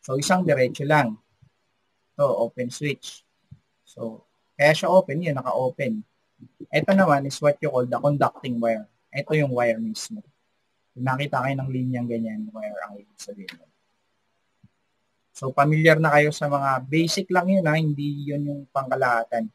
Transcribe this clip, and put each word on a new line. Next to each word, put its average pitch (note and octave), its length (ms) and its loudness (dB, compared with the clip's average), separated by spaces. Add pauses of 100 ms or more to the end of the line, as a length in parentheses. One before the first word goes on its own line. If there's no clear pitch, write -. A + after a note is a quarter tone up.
So, C3 160 -6
isang F3+ 280 0
diretso C3 400 0
lang. C#3 360 2 (960)
Ito, D3 80 2
open B2 480 -2
switch. - 520 -8 (600)
So, A2+ 400 -14 (320)
kaya D3+ 160 6
siya D#3+ 160 0
open, F3+ 360 4
yun, D3 120 -2
naka-open. B2+ 640 -2 (720)
Ito D#3 220 0
naman D#3 360 4
is C#3 100 -10
what D3 240 2
you D3 80 -2
call B2+ 160 0
the A#2+ 120 -4
conducting C3+ 600 0
wire. A2+ 280 -2 (280)
Ito C#3+ 240 -4
yung C3+ 160 0
wire A#2+ 240 2
mismo. A2 420 -8 (720)
Kung B2 120 -4
nakita C3+ 360 -2
kayo C3+ 160 -2
ng C3 120 -6
linyang B2+ 400 -4
ganyan, A2 400 -6
wire G#2 360 -10
ang G2+ 120 -16
ibig - 200 -20
sabihin. F2+ 480 -16 (1700)
So, C3 160 -6
familiar D#3 480 4
na D#3 160 4
kayo D3 160 6
sa D3+ 160 -6
mga C#3 400 -2
basic E3 480 0
lang F3+ 160 2
yun, F#3+ 160 2
ha? D3+ 80 2
Hindi D3 560 -2
yun C#3+ 160 -2
yung C#3+ 140 -6 (100)
pangkalahatan. B2 840 -2